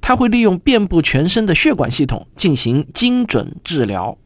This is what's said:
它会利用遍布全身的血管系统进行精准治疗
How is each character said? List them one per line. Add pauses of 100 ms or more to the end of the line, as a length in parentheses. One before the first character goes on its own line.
它
会
利
用
遍
布
全
身
的
血
管
系
统
进
行
精
准
治
疗 (100)